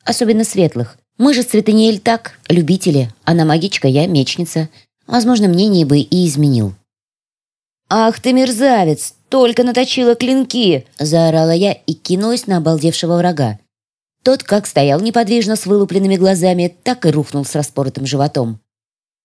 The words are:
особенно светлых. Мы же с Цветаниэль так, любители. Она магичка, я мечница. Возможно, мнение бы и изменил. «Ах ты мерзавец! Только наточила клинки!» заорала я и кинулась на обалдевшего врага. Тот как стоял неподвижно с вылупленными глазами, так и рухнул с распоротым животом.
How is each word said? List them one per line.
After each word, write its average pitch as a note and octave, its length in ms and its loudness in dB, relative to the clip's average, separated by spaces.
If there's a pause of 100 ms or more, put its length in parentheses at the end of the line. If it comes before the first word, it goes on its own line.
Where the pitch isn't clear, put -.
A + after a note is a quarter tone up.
особенно A3 400 0
светлых. D3+ 540 -2 (200)
Мы C4+ 160 4
же B3 80 0
с A#3 40 -4
Цветаниэль G#3+ 540 2
так, - 380 -4 (100)
любители. D3+ 640 0 (120)
Она E3 200 2
магичка, D#3+ 420 -2
я C#3 200 2
мечница. D#3+ 640 -2 (380)
Возможно, A#3 420 2
мнение F#3 360 2
бы C#3+ 140 2
и F3 280 0
изменил. C3 480 0 (1160)
«Ах A3 280 2
ты B3+ 140 -2
мерзавец! A#3+ 840 0 (140)
Только B3 340 2
наточила B3 520 0
клинки!» B3 720 0 (120)
заорала D#3+ 520 2
я F3+ 220 0
и - 200 -8
кинулась G#3+ 540 -4
на G3 100 0
обалдевшего E3 640 0
врага. D3 400 -2 (680)
Тот C4 180 2
как G3+ 240 -2
стоял C#3+ 340 2
неподвижно A3+ 540 0
с G#3 120 -8
вылупленными G3 500 0
глазами, F3+ 680 0
так B3 220 -4
и E3 60 4
рухнул C#3+ 340 -4
с - 100 -10
распоротым C3+ 520 -6
животом. C3+ 520 -4 (680)